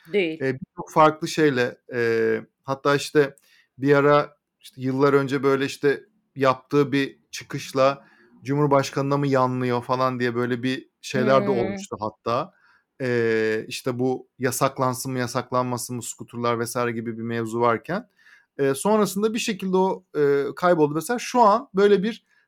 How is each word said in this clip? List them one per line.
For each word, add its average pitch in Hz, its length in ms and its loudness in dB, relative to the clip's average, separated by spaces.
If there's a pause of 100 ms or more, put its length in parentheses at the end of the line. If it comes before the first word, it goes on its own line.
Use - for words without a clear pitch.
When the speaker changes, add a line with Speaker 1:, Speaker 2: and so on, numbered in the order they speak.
(140)
Speaker 1:
Değil. 165 280 -2
Speaker 2:
Eee, 135 120 -2
birçok - 400 -14
farklı 156 340 4
şeyle, 139 500 2 (160)
eee, 113 520 0 (180)
hatta 143 320 0
işte 143 400 2 (420)
bir 139 180 4
ara, 147 420 4 (240)
işte - 200 -20
yıllar 131 320 2
önce 139 300 2
böyle 135 220 2
işte 139 380 -2 (320)
yaptığı 135 560 0
bir 135 280 -2 (120)
çıkışla 139 760 -2 (380)
"Cumhurbaşkanına 139 760 0
mı 143 100 -2
yanlıyor?" 127 560 0
falan 127 360 -2
diye 123 160 -2
böyle 123 280 -2
bir 131 260 -6 (120)
şeyler 131 400 2
de 202 100 -2
Speaker 1:
Hmm. - 80 -2
Speaker 2:
olmuştu 196 400 -6
hatta. 117 540 -6 (480)
Eee, 113 680 0
işte 123 320 -6
bu 127 300 -4 (100)
yasaklansın 127 720 -2
mı, 127 80 -4
yasaklanmasın 123 760 -4
mı 113 80 -10
skuterlar 120 560 -6
vesaire 120 320 -4
gibi 113 260 -8
bir 113 60 -10
mevzu 117 360 -6
varken. 120 500 -2 (500)
Eee, 139 160 0
sonrasında 208 580 0
bir 233 60 -4
şekilde 190 380 -2
o, 185 280 0 (100)
eee, 143 300 2 (100)
kayboldu. 151 400 2
Mesela 190 240 -4
şu - 220 0
an 226 320 4
böyle 202 300 4
bir 220 220 -6 (220)